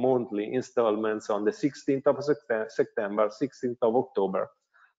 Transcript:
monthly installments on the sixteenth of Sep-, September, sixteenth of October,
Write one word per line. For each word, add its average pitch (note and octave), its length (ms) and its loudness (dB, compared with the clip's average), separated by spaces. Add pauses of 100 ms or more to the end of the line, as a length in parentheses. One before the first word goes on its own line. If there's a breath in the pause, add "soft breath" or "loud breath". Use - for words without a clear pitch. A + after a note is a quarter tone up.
monthly A#2 520 0
installments A2 760 0
on G#2 140 0
the G#2+ 80 2
sixteenth C#3 540 -2
of C3+ 160 2
Sep-, A#2+ 460 -2
September, G#2+ 600 0
sixteenth B2+ 520 -6
of A2+ 140 4
October, G2 520 0 (500 soft breath)